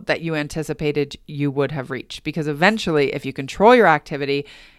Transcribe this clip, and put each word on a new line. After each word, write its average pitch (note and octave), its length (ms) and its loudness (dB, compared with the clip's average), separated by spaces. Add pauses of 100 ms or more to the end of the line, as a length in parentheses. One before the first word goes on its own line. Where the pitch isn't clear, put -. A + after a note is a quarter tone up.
that D3 140 -2
you E3 160 -4
anticipated D3 800 -4 (100)
you C#3+ 240 -4
would C#3 220 0
have C3+ 180 -8
reached. - 360 -12
Because D3+ 220 -4
eventually, D#3 680 2
if C#3+ 120 -8
you C3+ 60 -6
control F3+ 420 4
your A3+ 140 6
activity, C#3+ 580 0 (340)